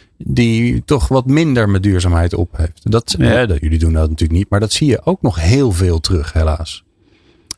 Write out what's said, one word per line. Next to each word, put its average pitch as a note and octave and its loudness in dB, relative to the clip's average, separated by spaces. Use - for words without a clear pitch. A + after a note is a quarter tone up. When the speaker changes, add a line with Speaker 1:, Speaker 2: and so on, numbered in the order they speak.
Speaker 1:
die A#2+ 0
toch C#3 0
wat C3 0
minder C3+ 2
met G2 2
duurzaamheid F2 2
op F2+ -4
heeft. E2 -6
Dat, A2 -2
Speaker 2:
Ja. D3+ 2
Speaker 1:
hè, A#2 2
dat, E2 -2
jullie D#2 0
doen D#2+ 2
dat D#2 2
natuurlijk D#2+ 0
niet, G2+ -2
maar G2+ 0
dat G#2 -2
zie - 0
je A2+ 0
ook F#3 -2
nog E2+ 0
heel A2+ 2
veel F2 0
terug, D#2+ -2
helaas. D#2+ -2